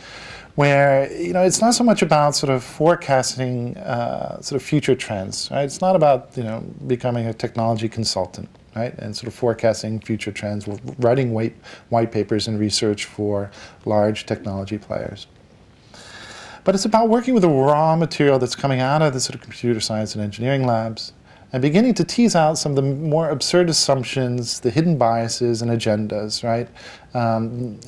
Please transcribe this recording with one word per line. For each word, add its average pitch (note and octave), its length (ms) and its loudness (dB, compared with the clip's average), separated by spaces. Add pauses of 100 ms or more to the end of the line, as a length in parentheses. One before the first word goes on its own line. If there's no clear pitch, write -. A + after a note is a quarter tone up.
(560)
where, C#3 580 4
you F3 200 -4
know, F3+ 80 2
it's F#3 200 2
not A#3 120 4
so B3 100 2
much G#3+ 180 4
about D3+ 340 4
sort C#3 160 0
of B2+ 120 0
forecasting, B2+ 1120 0
uh, A#2+ 640 -6
sort C#3+ 200 -4
of - 60 -16
future C#3 280 2
trends, G2+ 540 -6
right? C#3 140 -2
It's C#3 180 -8
not F#3 140 4
about, C#3+ 400 4
you B2+ 80 -4
know, A2+ 160 -6 (280)
becoming A#2+ 380 -2
a A2+ 80 -4
technology A2+ 560 -2
consultant, - 600 -6 (260)
right, A#2+ 240 -6
and G#2+ 160 -10
sort A#2 120 -12
of G#2 60 -8
forecasting A2 680 0
future G#2+ 300 -4
trends, G#2 340 -8
w-, G#2 340 -10
writing B2 340 4
white, A2+ 220 -2 (340)
white A#2 220 2
papers G#2 360 -2
and G#2+ 120 -4
research G#2+ 460 0
for G2+ 440 -4 (360)
large G#2+ 400 0
technology G2+ 520 -6
players. - 480 -10 (1400)
But F#3+ 120 4
it's G3 100 -2
about A3+ 240 4
working B3 240 2
with A3 80 4
the F3 80 6
raw D3 460 4
material D#3 420 4
that's B2+ 180 -2
coming C3+ 260 0
out C#3+ 200 2
of D3 120 4
the C3 60 -4
sort - 160 -4
of - 60 -16
computer A2+ 380 -2
science G#2+ 340 -4
and G#2+ 100 -6
engineering B2 440 -2
labs A2+ 460 -2 (400)
and B2+ 80 -2
beginning G3 340 4
to E3 100 0
tease A#3+ 280 2
out D#3+ 240 4
some D3+ 140 -2
of C#3 60 -2
the C#3 40 4
more D3 480 0
absurd E3+ 400 2
assumptions, B2 920 -2
the A#2+ 80 0
hidden D#3+ 280 2
biases A#2 640 0
and A#2+ 80 -2
agendas, G#2+ 760 -2
right? A#2 240 -2 (440)
Um, A2+ 640 -2 (100)